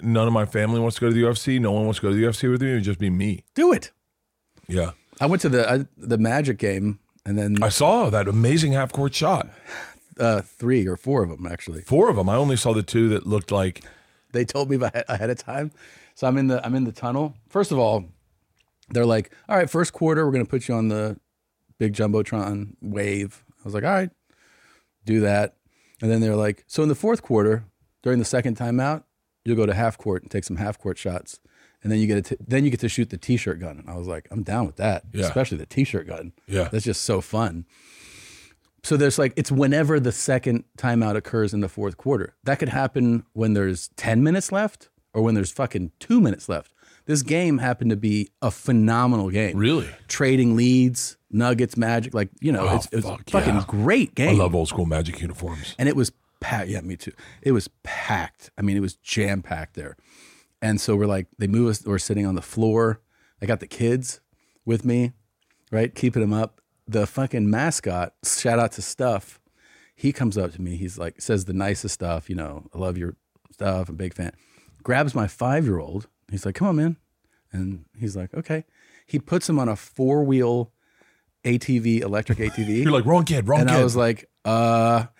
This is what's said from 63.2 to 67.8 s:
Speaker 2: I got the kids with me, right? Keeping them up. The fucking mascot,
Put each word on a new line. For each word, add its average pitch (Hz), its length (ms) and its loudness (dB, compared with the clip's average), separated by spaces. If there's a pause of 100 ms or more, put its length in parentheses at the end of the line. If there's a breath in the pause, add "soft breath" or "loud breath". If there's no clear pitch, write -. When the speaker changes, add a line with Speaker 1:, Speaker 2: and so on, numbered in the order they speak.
Speaker 2:
I 101 40 -4
got 110 140 0
the - 60 -14
kids 123 540 -2 (440)
with 113 200 0
me, 120 280 2 (600)
right? 113 220 0
Keeping 123 280 0
them 104 120 2
up. 110 260 -4 (260)
The 107 200 0
fucking 127 420 -2
mascot, 104 640 -2 (100)